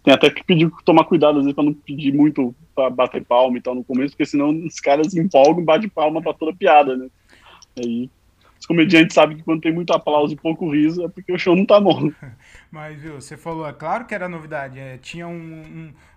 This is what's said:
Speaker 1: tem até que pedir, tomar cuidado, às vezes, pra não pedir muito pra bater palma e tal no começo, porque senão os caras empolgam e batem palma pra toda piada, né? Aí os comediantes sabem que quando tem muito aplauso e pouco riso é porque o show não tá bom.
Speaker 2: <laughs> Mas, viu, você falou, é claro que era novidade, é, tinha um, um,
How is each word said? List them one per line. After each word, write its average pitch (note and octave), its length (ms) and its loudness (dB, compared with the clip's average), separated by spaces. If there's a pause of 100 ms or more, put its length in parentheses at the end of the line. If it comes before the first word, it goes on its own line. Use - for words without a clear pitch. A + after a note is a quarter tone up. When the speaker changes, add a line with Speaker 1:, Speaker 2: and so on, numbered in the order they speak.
Speaker 1:
tem C#3+ 100 6
até C#3 160 4
que - 140 -4
pedir, E3 260 2 (140)
tomar D#3+ 220 4
cuidado, D3 340 2
às C#3 60 0
vezes, C#3+ 100 -2
pra D3+ 80 -2
não D3 100 0
pedir C#3 400 -6
muito D3 420 0 (200)
pra C3 140 0
bater B2 360 -4
palma B2 320 2
e A#2+ 40 -10
tal B2+ 120 -8
no B2+ 100 -8
começo, C3 300 -4
porque D3+ 120 -4
senão C#3+ 240 -2 (140)
os D#3+ 160 -12
caras D3+ 360 0
empolgam E3 480 4
e - 20 -6
batem E3 240 0
palma D#3 320 -2
pra D3+ 120 -6
toda D#3+ 220 -6
piada, D3 400 4
né? B2+ 120 -8 (720)
Aí A#2+ 300 -6 (500)
os - 60 -20
comediantes E3 480 4
sabem D#3 240 4
que D#3+ 60 -20
quando D#3+ 180 -2
tem D#3+ 100 -2
muito E3+ 220 -4
aplauso D3+ 400 0
e D3 40 -12
pouco D#3+ 340 -6
riso D#3 340 0
é - 20 -8
porque F3+ 240 -12
o F3+ 60 -2
show E3+ 180 2
não G3 100 2
tá G#3 140 6
bom. D3+ 320 0 (300)
Speaker 2:
<laughs> - 300 -20
Mas, D#3 280 -18
viu, D3+ 220 -16
você D3 160 -18
falou, D#3+ 300 -10
é C#3+ 60 -12
claro F3+ 320 -8
que A3+ 100 -12
era F3+ 120 -8
novidade, D3+ 520 -12
é, C3 180 -18
tinha E3+ 300 -16
um, E3+ 60 -14
um, D#3+ 600 -18 (240)